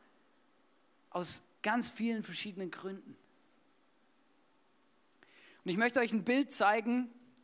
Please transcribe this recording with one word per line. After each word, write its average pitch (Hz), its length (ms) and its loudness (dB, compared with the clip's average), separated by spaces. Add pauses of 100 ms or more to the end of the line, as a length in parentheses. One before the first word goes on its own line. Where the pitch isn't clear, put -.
(1080)
aus - 360 -2 (160)
ganz 233 280 2
vielen 226 340 -2
verschiedenen 185 480 -8
Gründen. 190 460 -12 (2500)
Und 185 60 -2
ich 170 40 0
möchte 240 240 2
euch 240 140 2
ein 214 100 0
Bild 254 300 2
zeigen, 233 560 2 (340)